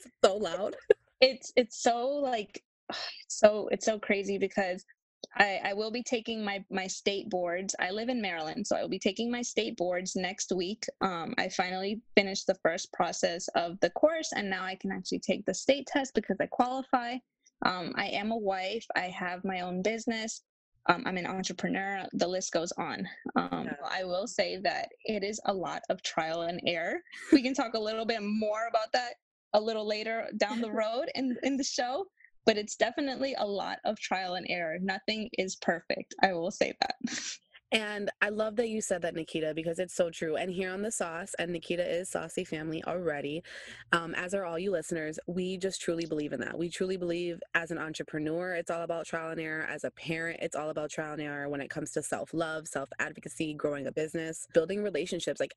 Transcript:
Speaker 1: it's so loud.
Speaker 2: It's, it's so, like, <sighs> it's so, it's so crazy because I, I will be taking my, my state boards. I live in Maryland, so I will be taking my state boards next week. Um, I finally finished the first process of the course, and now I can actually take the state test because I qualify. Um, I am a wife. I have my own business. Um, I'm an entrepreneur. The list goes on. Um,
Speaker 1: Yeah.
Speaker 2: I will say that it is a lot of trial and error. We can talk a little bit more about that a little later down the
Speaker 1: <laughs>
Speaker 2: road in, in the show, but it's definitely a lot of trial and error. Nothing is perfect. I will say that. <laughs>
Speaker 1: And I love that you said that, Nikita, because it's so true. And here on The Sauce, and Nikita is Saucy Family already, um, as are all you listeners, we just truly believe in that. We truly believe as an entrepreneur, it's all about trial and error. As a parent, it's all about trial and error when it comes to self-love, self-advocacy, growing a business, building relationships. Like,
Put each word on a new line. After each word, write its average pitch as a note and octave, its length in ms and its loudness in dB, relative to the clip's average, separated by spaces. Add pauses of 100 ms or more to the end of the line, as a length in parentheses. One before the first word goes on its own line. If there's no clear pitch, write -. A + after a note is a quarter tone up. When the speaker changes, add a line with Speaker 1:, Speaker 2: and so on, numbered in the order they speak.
Speaker 1:
it's - 20 -20 (160)
so G3 120 8
loud. F#3+ 380 0 (460)
Speaker 2:
It's, C4 340 6
it's - 260 4
so, A#3+ 280 4
like, C4 560 -2 (120)
<sighs> - 140 -16
it's - 480 -8
so, G#3+ 320 8
it's - 160 0
so A3 140 4
crazy G3 380 2
because F#3+ 460 0 (520)
I, G3+ 280 6
I G3+ 100 0
will G#3+ 160 -2
be A#3+ 120 -2
taking A3+ 420 -2
my, G3+ 260 -2
my F#3+ 160 0
state G3+ 420 0
boards. F3+ 520 0
I F#3 100 2
live A3 180 -2
in B3 140 0
Maryland, E3 440 -2
so - 100 4
I G2+ 60 2
will - 60 -2
be F#3+ 120 0
taking A3+ 300 2
my A#3+ 120 0
state A3 340 -2
boards F3+ 400 0
next F#3 380 -2
week. F#3 300 -2 (160)
Um, F3 360 -2
I F#3 120 0
finally F#3+ 520 -2 (160)
finished G3 300 4
the F#3+ 160 6
first E3 300 2
process F3 560 0
of F3 320 0
the F3 100 6
course, D#4+ 440 4
and G#3 140 0
now F#3 160 -2
I F#3 120 -4
can F#3+ 160 -4
actually F#3 260 -2
take F#3+ 260 0
the F#3+ 100 0
state C4+ 320 4
test C4+ 280 0
because G3+ 260 2
I - 60 2
qualify. B3 680 0 (500)
Um, F3+ 300 0
I G3+ 100 0
am G#3 240 -2
a A#3 80 0
wife. G3 480 -2 (100)
I F3+ 120 0
have F3+ 360 -4
my F#3 160 0
own F3+ 220 -2
business. A3 600 0 (460)
Um, F3 160 6
I'm F#3 140 0
an F3 80 -2
entrepreneur. F#3+ 840 -2
The F3 160 4
list F#3 240 -2
goes E3 260 0
on. A2 280 -2 (300)
Um, F2 300 0
Speaker 1:
Yeah. - 80 -4 (160)
Speaker 2:
I F#3 140 -2
will F#3 240 -2
say F#3 340 0
that D3+ 260 0 (160)
it G#3 200 0
is G#3 220 -4
a G3+ 60 2
lot D#3+ 380 -2
of F#3+ 120 0
trial E3 400 0
and E3+ 240 -2
error. F3 340 0 (320)
We C#4 100 10
can C4 120 2
talk A#3+ 200 -2
a A3 60 2
little A3 260 -2
bit A3+ 160 0
more G#3+ 460 0
about A3 240 2
that B3 220 2 (380)
a G#3 80 8
little G#3+ 260 0
later A3 500 -2
down G#3+ 240 2
the A3 120 -2
Speaker 1:
<laughs> - 0 -
Speaker 2:
road A3 440 0
in, B3+ 260 0
in C4+ 140 2
the C4 80 0
show, C4+ 420 0 (420)
but G#3+ 100 8
it's G#3 180 -6
definitely C4 640 0
a G#3 80 2
lot F#3+ 400 -2
of G#3+ 140 -2
trial F#3 360 -2
and F3+ 140 -4
error. E3+ 320 -2
Nothing G#3 560 -2
is F#3+ 200 0
perfect. - 680 -2
I F#3+ 100 4
will E3+ 180 -2
say - 300 0
that. - 140 -2 (100)
<laughs> - 160 -4 (500)
Speaker 1:
And G#3 380 0 (120)
I G#3 80 2
love G#3+ 260 -2
that A#3 140 2
you A3 120 -2
said F3 200 0
that, E3+ 120 0
Nikita, D#3 400 -2
because E3 240 -2
it's F#3 160 -2
so E3+ 160 2
true. D#3 260 -2
And F#3 140 -2
here F#3 220 -2
on G3 100 -4
The A3 100 -2
Sauce, F3 460 -4
and F3 140 -2
Nikita F3 340 -2
is E3+ 240 -2
Saucy E3+ 340 -4
Family D#3+ 400 -4
already, D#3 580 -2 (500)
um, E3 240 2
as F3+ 180 -4
are G3 120 0
all E3 120 -2
you G3 140 0
listeners, D#3+ 540 -2
we F3+ 320 0
just F#3+ 240 -2
truly E3+ 240 0
believe D3+ 260 0
in C#3 80 -2
that. - 180 -4
We E3+ 120 0
truly F#3+ 260 0
believe F3 440 -2 (140)
as E3 160 2
an E3 80 -2
entrepreneur, D#3 760 -2
it's E3+ 160 -4
all E3+ 140 -2
about E3+ 220 -2
trial E3 260 -4
and E3 80 -4
error. D#3 280 -4
As - 160 -6
a B2+ 60 0
parent, E3 500 -4
it's - 160 -4
all D#3 140 -2
about D3+ 200 -2
trial D#3 220 -4
and D3+ 100 -6
error C#3+ 280 -4
when C#3+ 100 -2
it C3 100 -6
comes D3 220 -4
to D3+ 100 0
self-love, D#3+ 640 -2
self-advocacy, D3+ 840 -4
growing C#3+ 320 0
a - 60 -4
business, D#3+ 640 -4
building F#3 280 4
relationships. E3+ 580 -2
Like, - 160 -2